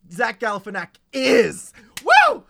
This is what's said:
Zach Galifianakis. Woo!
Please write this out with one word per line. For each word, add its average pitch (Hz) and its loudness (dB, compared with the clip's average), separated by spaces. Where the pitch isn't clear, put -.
Zach 220 -6
Galifianakis. 208 -4
Woo! 605 2